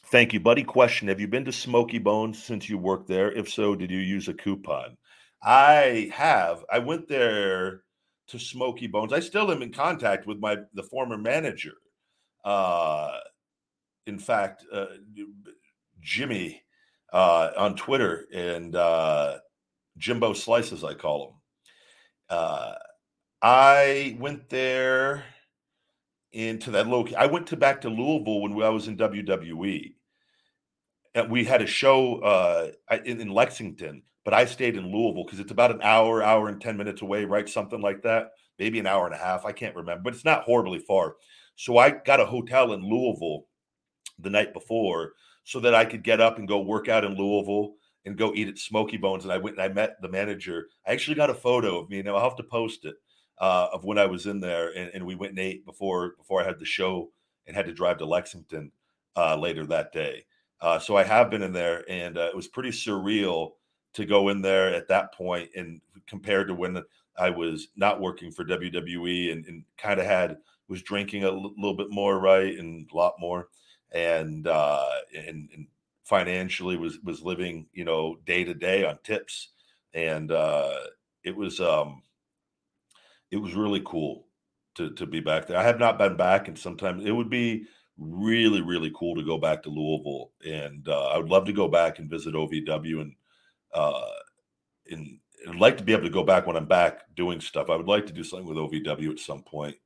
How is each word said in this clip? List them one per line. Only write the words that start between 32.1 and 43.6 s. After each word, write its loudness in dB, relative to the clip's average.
uh, 2
I, 0
in, -8
in -8
Lexington, -2
but 2
I 8
stayed -2
in -8
Louisville 0
'cause -14
it's -10
about 4
an -2
hour, 4
hour 4
and -8
ten -6
minutes -8
away, -2
right? -2
Something -6
like -2
that. 0
Maybe -2
an -2
hour 4
and -6
a -12
half. -2
I -4
can't -10
remember, -8
but -6
it's -8
not 4
horribly 2
far. 2
So 2
I 10
got 4
a 6
hotel 2
in -6
Louisville -2